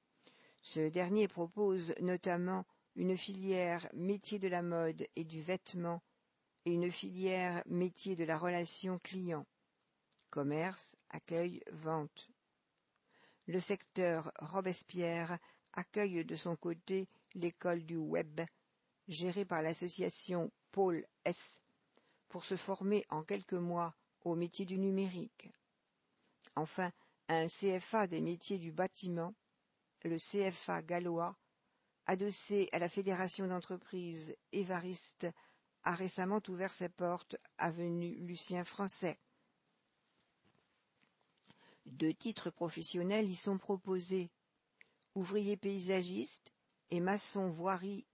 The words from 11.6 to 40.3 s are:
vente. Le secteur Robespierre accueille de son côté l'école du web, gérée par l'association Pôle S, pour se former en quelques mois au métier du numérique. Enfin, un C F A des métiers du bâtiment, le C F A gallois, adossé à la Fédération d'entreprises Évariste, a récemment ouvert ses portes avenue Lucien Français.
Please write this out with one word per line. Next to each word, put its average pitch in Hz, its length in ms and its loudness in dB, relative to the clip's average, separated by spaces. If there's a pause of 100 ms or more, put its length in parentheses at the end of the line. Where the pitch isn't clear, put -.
vente. 160 580 -4 (1160)
Le 175 140 0
secteur 170 800 0
Robespierre 170 1000 -2 (360)
accueille 185 500 0
de 160 100 -6
son 165 220 -2
côté 185 500 -2 (280)
l'école 170 500 0
du 165 120 -4
web, 160 440 0 (680)
gérée 180 360 0
par 175 160 0
l'association 175 880 0 (220)
Pôle 185 320 4 (200)
S, - 360 -4 (680)
pour - 160 -10
se 190 120 -2
former 196 540 0
en 156 120 0
quelques 196 300 -4
mois 175 420 0 (300)
au 170 100 2
métier 175 300 0
du 185 140 -2
numérique. 190 760 0 (1040)
Enfin, 175 340 -2 (380)
un 165 200 4
C 185 300 0
F - 160 -4
A 214 120 4
des 165 140 -2
métiers 170 380 -2
du 165 140 -8
bâtiment, 175 640 -2 (680)
le 165 120 0
C 196 340 2
F - 200 -4
A 170 100 0
gallois, 175 560 0 (720)
adossé 196 640 2
à 170 60 2
la 170 100 2
Fédération 190 580 2
d'entreprises 180 880 -4 (180)
Évariste, 180 720 -2 (560)
a 175 120 2
récemment 190 540 0
ouvert 185 240 -2
ses 180 160 -2
portes 175 480 -2 (220)
avenue 170 640 0
Lucien 175 440 -4
Français. 190 540 -2 (2750)